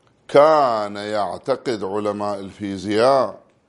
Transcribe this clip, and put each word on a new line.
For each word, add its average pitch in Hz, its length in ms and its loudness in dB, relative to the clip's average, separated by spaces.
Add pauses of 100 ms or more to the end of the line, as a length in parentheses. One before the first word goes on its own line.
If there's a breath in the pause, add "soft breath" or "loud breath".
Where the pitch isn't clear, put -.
(300)
كان 135 680 4
يعتقد 104 880 -4
علماء 104 560 -4
الفيزياء 101 1000 -2 (300)